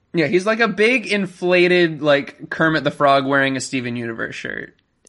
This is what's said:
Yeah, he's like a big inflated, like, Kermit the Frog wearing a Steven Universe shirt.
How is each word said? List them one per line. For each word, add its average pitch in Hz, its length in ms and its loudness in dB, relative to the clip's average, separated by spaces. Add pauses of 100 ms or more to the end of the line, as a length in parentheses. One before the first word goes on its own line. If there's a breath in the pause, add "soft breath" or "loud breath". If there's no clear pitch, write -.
(140)
Yeah, 160 120 0
he's 180 200 0
like 220 140 0
a 226 80 2
big 214 380 0
inflated, 180 960 0
like, 143 480 0
Kermit 160 340 0
the 147 60 0
Frog 139 360 2
wearing 135 300 2
a 123 60 -4
Steven 123 340 -6
Universe 117 380 -8
shirt. - 420 -12 (320)